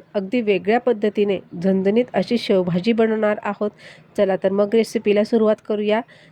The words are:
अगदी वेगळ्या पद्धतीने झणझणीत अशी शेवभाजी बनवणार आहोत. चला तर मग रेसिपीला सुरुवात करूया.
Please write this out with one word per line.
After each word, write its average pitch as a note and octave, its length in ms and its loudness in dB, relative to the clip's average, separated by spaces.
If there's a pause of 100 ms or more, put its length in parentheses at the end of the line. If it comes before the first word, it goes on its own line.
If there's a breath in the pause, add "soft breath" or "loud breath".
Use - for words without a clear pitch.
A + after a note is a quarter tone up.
(140)
अगदी G#3 260 -2
वेगळ्या G#3 400 0
पद्धतीने G#3 580 0 (240)
झणझणीत F#3+ 420 2 (100)
अशी G#3 240 0
शेवभाजी F#3 540 0
बनवणार A3 500 0
आहोत. G#3 280 -6 (460 loud breath)
चला F#3+ 200 2
तर F#3+ 160 0
मग G3+ 220 0
रेसिपीला G#3+ 500 0
सुरुवात G#3+ 320 2 (120)
करूया. G#3 320 0 (320 loud breath)